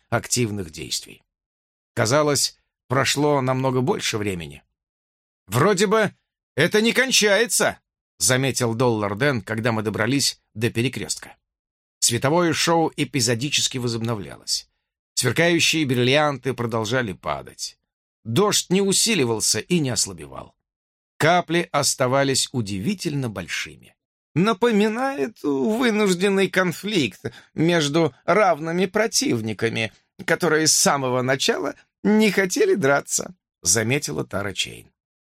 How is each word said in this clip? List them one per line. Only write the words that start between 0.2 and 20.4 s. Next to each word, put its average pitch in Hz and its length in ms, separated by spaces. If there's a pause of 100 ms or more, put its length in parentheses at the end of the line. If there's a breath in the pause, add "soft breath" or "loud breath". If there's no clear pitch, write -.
действий. 58 520 (720)
Казалось, 139 600 (300)
прошло 139 540
намного 131 400
больше 131 380
времени. 87 440 (840)
"Вроде 170 400
бы 208 260 (400)
это 175 260
не 226 120
кончается", 214 880 (380)
заметил 127 560
Доллар 110 420
Дэн, 127 260
когда 110 300
мы 110 100
добрались 110 580 (140)
до 107 160
перекрестка. - 680 (600)
Световое 151 540
шоу 165 440
эпизодически 131 800
возобновлялось. 113 920 (460)
Сверкающие 160 720
бриллианты 131 680
продолжали 113 600
падать. 67 640 (460)
Дождь 160 460
не 185 100
усиливался 165 800
и 175 220
не 135 100
ослабевал. 73 640 (640)